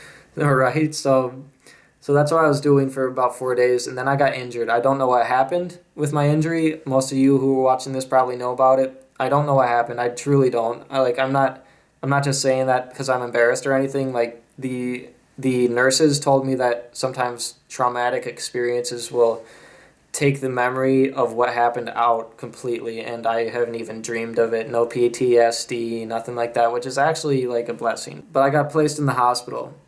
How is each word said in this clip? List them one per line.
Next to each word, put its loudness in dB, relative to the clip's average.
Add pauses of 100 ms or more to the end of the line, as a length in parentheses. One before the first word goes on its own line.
<laughs> -20
All 4
right, 0
so, 0 (560)
so -2
that's 4
what 4
I 4
was 2
doing 4
for -4
about -2
four -2
days, 2
and -8
then -4
I 2
got 2
injured. -6
I 2
don't 2
know 0
what 4
happened -2 (140)
with -4
my 2
injury. 0
Most 0
of -2
you 6
who 0
are 2
watching 0
this -4
probably 0
know -4
about 4
it. -2 (140)
I -2
don't 2
know 2
what 4
happened. 0
I 0
truly 2
don't. -2
I, -2
like, 2
I'm 0
not, 0 (360)
I'm -4
not 2
just 0
saying 0
that 0
'cause -6
I'm 0
embarrassed 2
or 2
anything. -2
Like, -2 (160)
the, -6 (280)
the 2
nurses 4
told 2
me 0
that -2
sometimes -6 (120)
traumatic -2
experiences -6
will 2 (680)
take 0
the -4
memory 2
of -2
what 0
happened 0
out -2
completely, -8
and -8
I -2
haven't -4
even -10
dreamed -6
of 2
it. -4
No 0
P 2
T 2
S 2
D, -6
nothing -8
like -4
that, 2
which -4
is -8
actually, 0
like, -4
a -6
blessing. -6
But 2
I 4
got 0
placed 0
in -2
the 0
hospital, -2 (140)